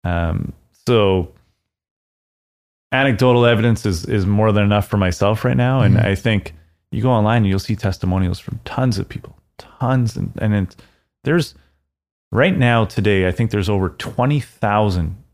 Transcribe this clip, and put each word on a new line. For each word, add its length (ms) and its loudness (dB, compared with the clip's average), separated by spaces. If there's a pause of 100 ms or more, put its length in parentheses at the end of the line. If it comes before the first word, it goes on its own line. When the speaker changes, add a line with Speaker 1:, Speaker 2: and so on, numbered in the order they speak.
Speaker 1:
Um, 480 -4 (340)
so 460 2 (1600)
anecdotal 520 4
evidence 400 2
is, 200 -2
is 200 -2
more 280 2
than 100 2
enough 260 2
for 80 -2
myself 480 0
right 120 0
now. 240 0
And 160 4
Speaker 2:
Mm-hmm. 100 2
Speaker 1:
I 80 0
think 400 -2 (380)
you 100 -4
go 80 2
online 280 2
and 100 2
you'll 100 0
see 160 -4
testimonials 640 -2
from 260 -12
tons 340 -2
of 100 -6
people, 280 -16 (220)
tons. 580 -2
And, 220 -6
and 160 0
it's, 220 -2 (480)
there's 300 -2 (760)
right 260 2
now 280 2
today, 420 0
I 60 0
think 180 -2
there's 180 -2
over 220 0
twenty 480 -4
thousand 760 -2 (180)